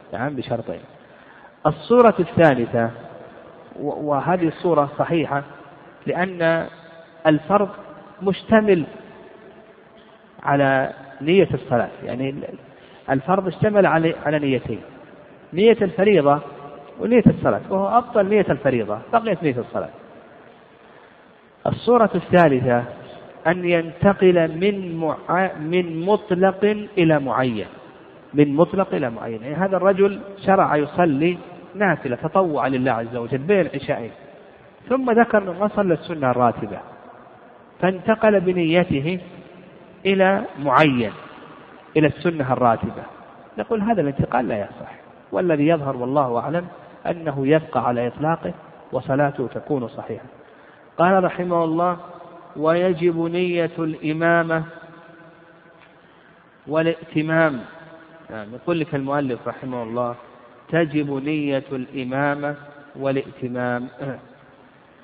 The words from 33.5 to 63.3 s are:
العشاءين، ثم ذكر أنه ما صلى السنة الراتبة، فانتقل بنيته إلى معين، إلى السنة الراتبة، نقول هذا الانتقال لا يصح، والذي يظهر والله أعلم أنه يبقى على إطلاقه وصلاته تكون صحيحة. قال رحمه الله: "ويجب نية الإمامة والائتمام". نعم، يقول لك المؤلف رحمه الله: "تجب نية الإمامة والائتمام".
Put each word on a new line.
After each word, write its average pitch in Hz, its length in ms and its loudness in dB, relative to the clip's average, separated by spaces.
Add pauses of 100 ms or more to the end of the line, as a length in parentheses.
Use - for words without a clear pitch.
العشاءين، 131 500 -4 (800)
ثم 254 220 0
ذكر 226 280 4
أنه 190 140 -2
ما 196 160 -2
صلى 196 260 0
السنة 151 360 -2
الراتبة، 117 480 0 (1000)
فانتقل 208 600 2
بنيته 175 800 0 (840)
إلى 196 380 4 (140)
معين، 131 540 4 (840)
إلى 156 100 6
السنة 143 460 -2
الراتبة، 117 500 0 (560)
نقول 214 240 -4
هذا 214 180 0
الانتقال 135 480 -2
لا 110 120 -4
يصح، - 320 -12 (400)
والذي 170 340 0
يظهر 143 300 0
والله 123 420 0
أعلم 165 280 -4 (400)
أنه 156 400 -4
يبقى 147 400 0
على 120 200 0
إطلاقه 160 460 -4 (400)
وصلاته 139 640 -2
تكون 123 340 -4
صحيحة. 107 360 -12 (760)
قال 185 260 4
رحمه 175 400 -2
الله: 170 320 0 (600)
"ويجب 170 640 2
نية 170 600 -2
الإمامة 165 880 0 (2000)
والائتمام". 160 920 0 (680)
نعم، 110 240 -12
يقول 170 260 -4
لك 147 140 -6
المؤلف 139 540 -4
رحمه 123 340 -8
الله: 120 320 -4 (540)
"تجب 151 420 0
نية 139 600 -4
الإمامة 139 840 -4 (420)
والائتمام". 127 920 -4 (1160)